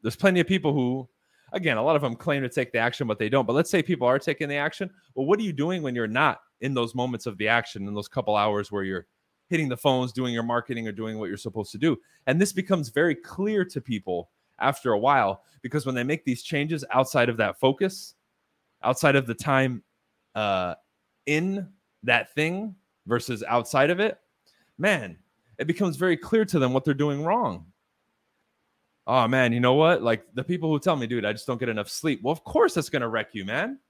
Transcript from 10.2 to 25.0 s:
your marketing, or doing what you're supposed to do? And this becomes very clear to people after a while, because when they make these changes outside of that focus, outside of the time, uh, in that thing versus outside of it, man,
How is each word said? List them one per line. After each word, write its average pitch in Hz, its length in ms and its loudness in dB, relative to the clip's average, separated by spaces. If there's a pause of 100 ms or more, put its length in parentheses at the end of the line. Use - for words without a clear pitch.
your 117 80 -2
marketing, 117 460 -4
or 104 40 -8
doing 110 260 -8
what 104 100 -6
you're 98 80 -6
supposed 104 360 -8
to 107 60 -12
do? 139 200 0 (280)
And 147 140 2
this 196 120 2
becomes 180 360 -2
very 156 260 2
clear 202 520 -2
to 147 140 -8
people 95 500 -4 (280)
after 131 340 0
a 104 60 4
while, 113 460 2 (180)
because 131 240 -4
when 131 80 -2
they 123 80 -2
make 156 220 -4
these 123 180 -2
changes 151 480 -4
outside 127 380 4
of 117 80 -2
that 104 240 0
focus, 185 540 0 (680)
outside 139 340 4
of 131 100 4
the 113 80 -2
time, 131 480 0 (520)
uh, 95 400 0 (520)
in 180 440 -2 (320)
that 117 320 0
thing 180 400 -2 (320)
versus 113 380 -2
outside 131 460 2
of 180 100 0
it, 214 180 -2 (600)
man, 135 400 -2 (400)